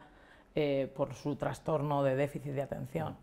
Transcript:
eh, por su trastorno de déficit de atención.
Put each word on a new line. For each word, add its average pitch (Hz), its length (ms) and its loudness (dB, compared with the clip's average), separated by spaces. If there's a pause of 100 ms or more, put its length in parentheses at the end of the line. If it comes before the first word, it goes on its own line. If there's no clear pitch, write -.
(540)
eh, 139 400 2
por 135 200 0
su 143 200 -2
trastorno 143 680 0
de 131 100 4
déficit 139 380 0
de 139 100 -2
atención. 139 600 -4